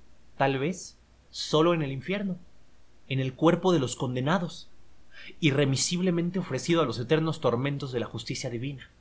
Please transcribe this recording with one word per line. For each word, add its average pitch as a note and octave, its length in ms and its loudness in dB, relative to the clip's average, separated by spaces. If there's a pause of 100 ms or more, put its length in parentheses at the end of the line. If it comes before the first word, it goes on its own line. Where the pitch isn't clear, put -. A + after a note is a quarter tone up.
(380)
tal C3+ 220 2
vez, F3 380 -4 (320)
solo D#3+ 440 2
en D#3+ 100 0
el C3+ 80 -4
infierno, F#3 460 -4 (720)
en C3 120 0
el C3 140 -2
cuerpo F3 360 6
de E3 80 6
los B2 160 0
condenados, C#3+ 760 -2 (680)
irremisiblemente E3+ 1000 2
ofrecido E3 420 0
a D3+ 40 4
los A#2+ 140 -4
eternos D#3 400 0
tormentos C3+ 540 0
de A#2+ 80 -2
la G#2+ 40 -4
justicia B2 440 -6
divina. B2 400 -8 (120)